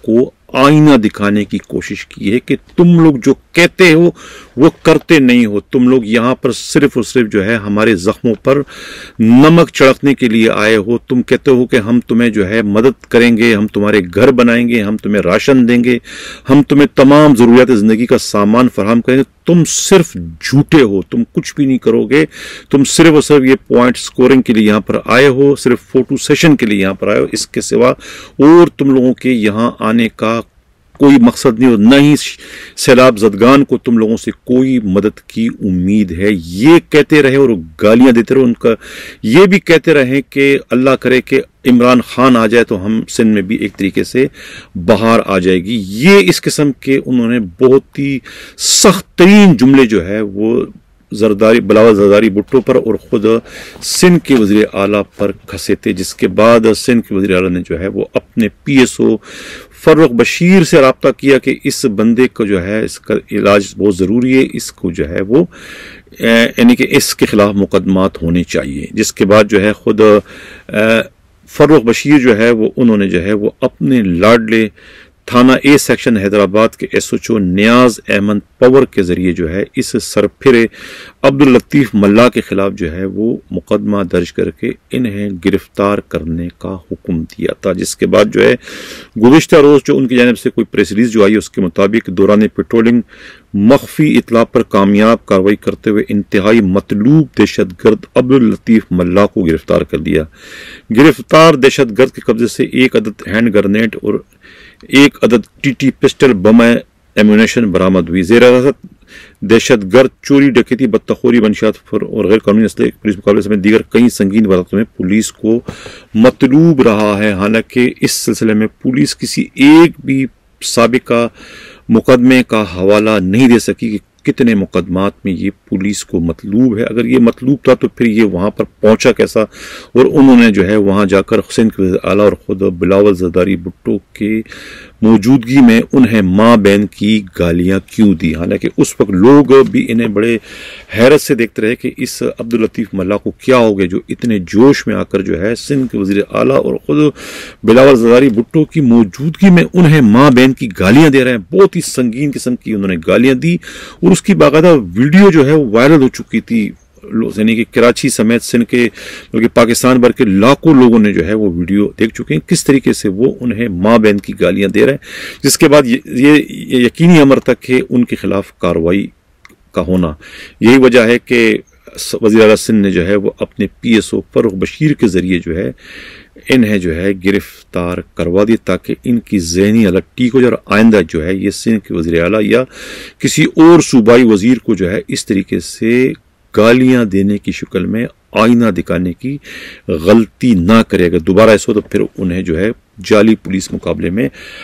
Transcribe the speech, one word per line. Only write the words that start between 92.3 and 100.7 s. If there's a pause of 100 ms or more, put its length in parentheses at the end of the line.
पेट्रोलिंग (560)
मख्फी (100)
इतला
पर
कामयाब (100)
कार्रवाई
करते
हुए
इंतहाई (120)
मतलूब
दहशतगर्द (120)
अब्दुल
लतीफ़
मल्ला
को
गिरफ्तार
कर
लिया। (640)